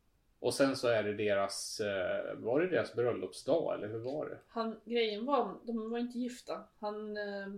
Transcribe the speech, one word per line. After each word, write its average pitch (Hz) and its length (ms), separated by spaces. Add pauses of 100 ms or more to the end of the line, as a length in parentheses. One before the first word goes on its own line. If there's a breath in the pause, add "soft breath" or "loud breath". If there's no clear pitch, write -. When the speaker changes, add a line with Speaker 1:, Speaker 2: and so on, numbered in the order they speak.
(380)
Speaker 1:
Och 120 160
sen 135 220
så 131 120
är 110 140
det 104 120
deras, 101 680
eh, 98 540
var 120 260
det 185 80
deras 117 260
bröllopsdag, 117 800
eller 101 140
hur 113 100
var 127 300
det? - 100 (100)
Speaker 2:
Han, 226 360
grejen 220 420
var, 233 280 (100)
de 226 260
var 233 80
inte 240 200
gifta. 240 460 (160)
Han, 208 360
eh, 202 300 (100)